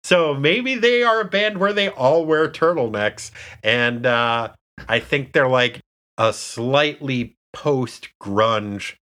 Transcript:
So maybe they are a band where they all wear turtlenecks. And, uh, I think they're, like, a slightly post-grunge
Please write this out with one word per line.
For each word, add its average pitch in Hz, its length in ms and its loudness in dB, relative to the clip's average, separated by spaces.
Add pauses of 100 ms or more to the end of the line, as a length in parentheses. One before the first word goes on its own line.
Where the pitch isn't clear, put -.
So 165 320 2
maybe 202 400 0
they 240 280 2
are 226 180 2
a 214 40 -2
band 208 340 -2
where 196 140 0
they 202 160 0
all 156 380 2
wear 156 220 2
turtlenecks. 117 800 -2 (320)
And, 120 440 0
uh, 117 440 0 (380)
I 117 120 0
think 143 320 -4
they're, 139 160 4
like, 123 320 2 (380)
a 113 140 2
slightly 135 1040 -2 (180)
post-grunge 107 1400 -2 (100)